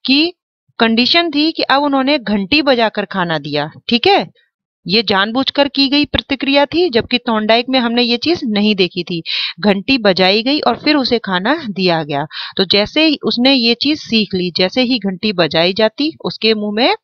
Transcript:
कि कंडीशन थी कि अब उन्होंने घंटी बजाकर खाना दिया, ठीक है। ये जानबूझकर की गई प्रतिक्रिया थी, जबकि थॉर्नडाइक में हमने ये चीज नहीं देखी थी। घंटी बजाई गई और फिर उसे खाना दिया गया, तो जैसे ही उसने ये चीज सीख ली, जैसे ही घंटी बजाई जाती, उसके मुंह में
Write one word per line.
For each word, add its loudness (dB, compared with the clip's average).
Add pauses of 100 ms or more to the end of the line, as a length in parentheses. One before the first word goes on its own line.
कि 0 (460)
कंडीशन 2
थी 0
कि -6
अब 2
उन्होंने 2
घंटी 0
बजाकर 0
खाना -2
दिया, -4 (180)
ठीक 2
है। 2 (580)
ये 2
जानबूझकर 0
की -2
गई 2
प्रतिक्रिया 0
थी, 0
जबकि 0
थॉर्नडाइक 0
में 2
हमने 0
ये 0
चीज -2
नहीं 2
देखी 0
थी। -6 (360)
घंटी 0
बजाई 2
गई 0
और 0
फिर 0
उसे 0
खाना -2
दिया 0
गया, -4 (320)
तो 0
जैसे 2
ही 2
उसने 2
ये 2
चीज -2
सीख 0
ली, -2
जैसे 0
ही 0
घंटी -4
बजाई 0
जाती, -2 (100)
उसके 0
मुंह -4
में 0